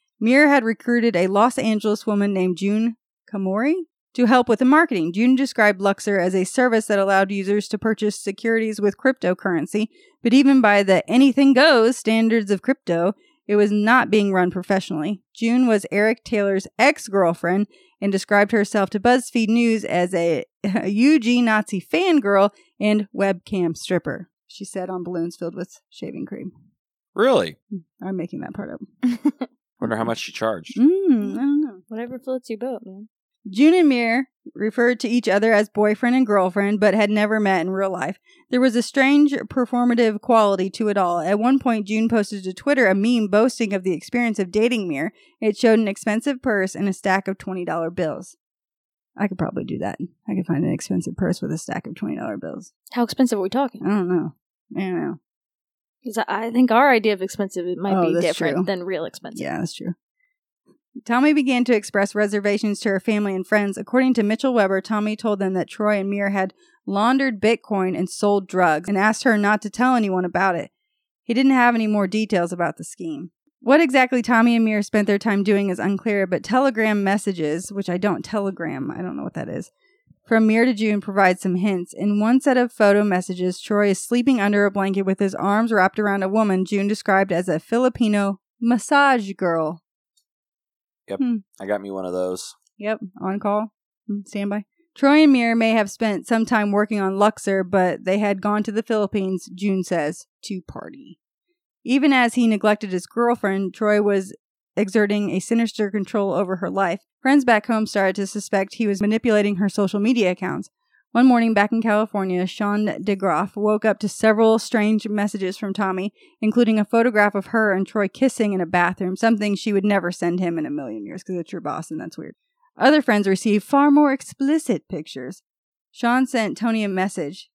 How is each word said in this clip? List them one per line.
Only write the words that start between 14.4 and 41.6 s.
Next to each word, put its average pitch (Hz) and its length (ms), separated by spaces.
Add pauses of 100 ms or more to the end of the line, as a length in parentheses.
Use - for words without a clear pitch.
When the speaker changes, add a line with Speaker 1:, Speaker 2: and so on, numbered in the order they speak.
Speaker 1:
professionally. 185 680 (140)
June 247 320
was 214 240
Eric 214 320
Taylor's 196 460 (100)
ex-girlfriend 196 880 (340)
and 202 120
described 202 400
herself 202 380
to 202 100
BuzzFeed 240 480
News 226 360
as 180 300
a, 170 300 (100)
<laughs> - 100
a 190 240
U 254 300
G 240 240
Nazi 214 380
fangirl 202 680 (280)
and 208 360
webcam 185 640
stripper, - 540 (160)
she - 180
said 185 240
on 180 140
balloons 170 340
filled 175 200
with - 240 (100)
shaving - 340
cream. - 280 (600)
Speaker 2:
Really? 190 420 (440)
Speaker 1:
I'm 190 160
making - 240
that - 140
part - 160
up. - 800 (120)
Speaker 2:
<laughs> - 200
Wonder 117 160
how 113 80
much 117 140
she - 140
charged. 107 460
Speaker 1:
Mm, 269 540
I 226 80
don't 285 200
know. 214 280
Speaker 3:
Whatever 240 320
floats 254 280
your 220 100
boat, 240 260
man. 196 240 (420)
Speaker 1:
June 285 240
and 349 140
Mir 240 400 (260)
referred 233 460
to 247 80
each 233 200
other 208 240
as 208 160
boyfriend 208 480
and 262 100
girlfriend, 202 540
but 202 140
had 208 160
never 214 300
met 190 200
in 180 100
real 190 200
life. 180 280 (320)
There 247 100
was 254 160
a 240 60
strange 277 500
performative 240 880
quality 202 500
to 214 180
it 202 80
all. 175 240
At 190 180
one 254 200
point, 220 280